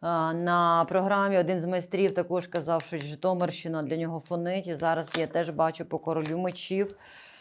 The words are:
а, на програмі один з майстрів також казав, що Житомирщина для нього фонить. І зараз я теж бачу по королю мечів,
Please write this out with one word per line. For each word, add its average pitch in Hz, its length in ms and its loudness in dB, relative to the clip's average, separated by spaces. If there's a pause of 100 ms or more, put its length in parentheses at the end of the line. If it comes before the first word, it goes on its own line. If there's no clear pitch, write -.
а, 165 320 0
на 170 560 4
програмі 196 500 2
один 175 220 2
з 160 40 -2
майстрів 185 500 0
також 175 320 0
казав, 165 360 -2
що - 160 -6
Житомирщина 165 840 -2
для 147 140 -4
нього 165 240 -4
фонить. 175 460 -4
І 175 80 -4
зараз 165 440 0
я 160 80 0
теж 165 240 -2
бачу 160 340 0
по 160 140 -4
королю 160 400 -2
мечів, 190 580 -4 (440)